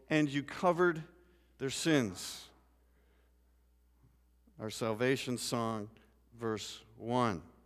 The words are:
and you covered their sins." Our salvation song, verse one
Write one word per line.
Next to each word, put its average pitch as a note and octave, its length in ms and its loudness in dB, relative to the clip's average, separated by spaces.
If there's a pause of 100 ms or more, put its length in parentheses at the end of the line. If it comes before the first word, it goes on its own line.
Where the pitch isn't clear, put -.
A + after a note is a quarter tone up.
and D3+ 180 4
you C#3 160 -2
covered F3 580 2 (560)
their C3+ 120 -4
sins." B2 760 0 (2250)
Our A2 120 -6
salvation B2 680 0
song, A2+ 500 -2 (520)
verse A2 420 -6 (160)
one A2+ 460 0 (220)